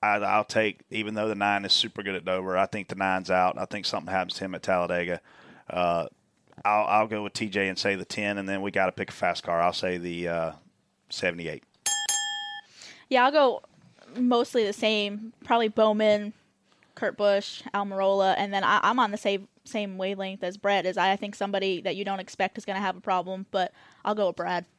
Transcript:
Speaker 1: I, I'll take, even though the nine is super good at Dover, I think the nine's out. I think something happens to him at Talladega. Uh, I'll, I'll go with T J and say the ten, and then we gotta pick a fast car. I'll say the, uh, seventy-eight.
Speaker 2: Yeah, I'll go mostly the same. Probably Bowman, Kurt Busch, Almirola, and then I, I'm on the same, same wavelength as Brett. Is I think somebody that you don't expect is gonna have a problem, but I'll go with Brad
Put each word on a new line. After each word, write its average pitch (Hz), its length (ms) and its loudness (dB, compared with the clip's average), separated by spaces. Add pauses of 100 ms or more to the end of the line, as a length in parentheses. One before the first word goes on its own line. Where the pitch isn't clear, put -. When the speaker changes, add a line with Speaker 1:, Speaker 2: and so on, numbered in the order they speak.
Speaker 1:
I, 104 160 4
I'll 104 260 4
take, 110 360 0 (100)
even 107 240 -4
though 107 140 0
the 107 60 0
nine 101 300 2
is 95 80 2
super - 300 0
good 98 140 -2
at 82 80 -6
Dover, 92 340 0
I 98 80 4
think 101 220 -8
the - 80 -8
nine's 95 340 0
out. 92 280 4
I 95 60 -4
think 98 220 -8
something 87 260 -4
happens 92 220 -2
to - 100 -8
him 95 100 -8
at 85 80 -10
Talladega. 87 580 0 (500)
Uh, 85 360 0 (580)
I'll, 104 220 2
I'll 107 200 4
go 107 160 -4
with 101 100 -8
T 110 160 -6
J 98 200 0
and 92 100 -4
say 98 180 0
the 90 80 -8
ten, 104 340 -4
and 98 100 -6
then 98 140 -2
we 101 80 -4
gotta 95 220 2
pick 98 160 -6
a - 40 -14
fast 87 300 -2
car. 85 180 0
I'll 87 120 4
say 90 260 -2
the, 85 300 -4
uh, 82 240 -2 (580)
seventy-eight. 85 540 -4 (1400)
Speaker 2:
Yeah, 247 160 4
I'll 277 80 4
go 277 300 4 (540)
mostly 240 480 2
the 202 80 0
same. 214 600 -2 (120)
Probably 233 240 2
Bowman, 214 680 2 (600)
Kurt - 220 -4
Busch, 202 460 2 (120)
Almirola, 196 640 2
and 202 160 -2
then 196 120 0
I, 202 180 4
I'm 233 160 2
on 226 140 4
the 208 60 -6
same, 196 300 -2 (160)
same 202 340 -6
wavelength 190 460 -6
as 180 120 -6
Brett. 202 300 0
Is 185 120 -2
I 190 180 4
think 202 180 -8
somebody 190 480 -2
that 180 140 -4
you 202 80 -6
don't 196 160 -6
expect 190 380 -4
is 202 60 -12
gonna 190 160 -4
have 190 160 -2
a 180 40 -18
problem, 190 500 -2
but 185 220 0 (320)
I'll 208 100 0
go 208 140 2
with 170 80 -2
Brad 180 300 -2 (120)